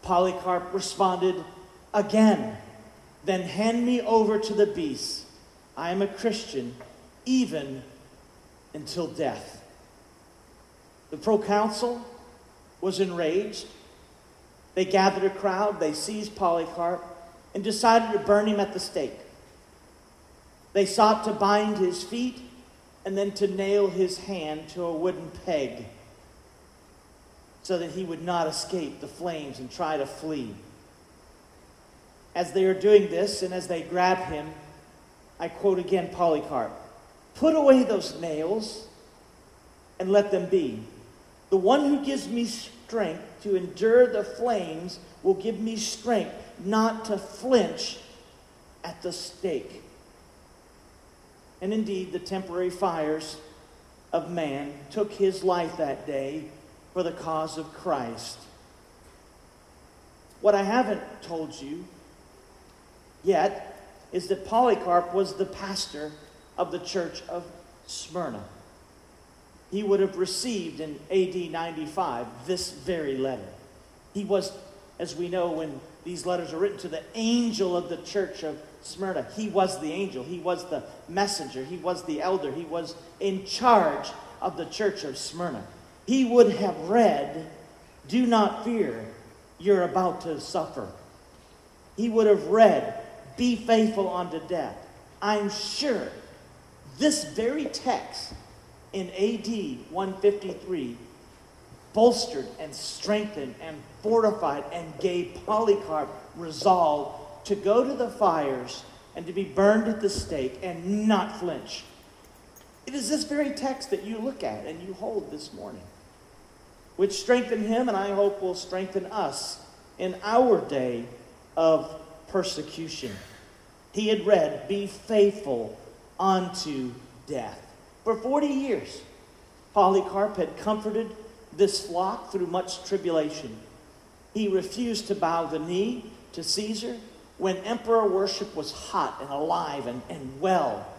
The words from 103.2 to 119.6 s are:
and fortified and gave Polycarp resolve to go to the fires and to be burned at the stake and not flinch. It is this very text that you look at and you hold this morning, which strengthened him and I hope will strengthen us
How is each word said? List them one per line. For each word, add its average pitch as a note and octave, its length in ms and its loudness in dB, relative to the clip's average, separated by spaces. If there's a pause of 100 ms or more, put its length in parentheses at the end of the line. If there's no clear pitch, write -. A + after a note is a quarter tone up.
and D3+ 200 -12 (200)
fortified G#3+ 720 2
and D#3+ 280 -10
gave F3 460 -2
Polycarp G3+ 640 2 (300)
resolve D#3+ 880 2 (220)
to G3+ 80 0
go G#3 280 4
to C4+ 100 -2
the A#3 160 -2
fires D3 760 0 (320)
and E3 100 -10
to F3 80 -10
be F#3+ 100 -2
burned G#3 440 6
at A3 140 -2
the G3 80 2
stake C3+ 520 -4
and F#3 460 -2
not G3 300 2
flinch. D3 460 -6 (1000)
It B3+ 80 -10
is B3+ 160 -6
this D4+ 140 0
very D4 280 -2
text C4+ 400 -6
that G3 120 -2
you A3 140 -6
look C4 260 -6
at G#2+ 220 -6
and E3 180 -10
you F#3+ 100 -10
hold G#3 380 -6
this - 220 -12
morning, - 280 -14 (1160)
which G3 160 2
strengthened A#3+ 520 2
him A#3 220 2
and G3+ 100 0
I G3+ 160 -2
hope G3 280 2
will F#3 120 -2
strengthen F#3 540 -6
us F3 540 -6 (360)